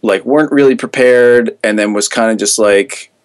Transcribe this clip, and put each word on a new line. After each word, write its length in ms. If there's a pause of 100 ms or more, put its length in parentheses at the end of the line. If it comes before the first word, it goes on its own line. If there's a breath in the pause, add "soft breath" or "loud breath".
like, 220
weren't 280
really 240
prepared, 880
and 140
then 140
was 160
kinda 280
just 220
like, 520 (140)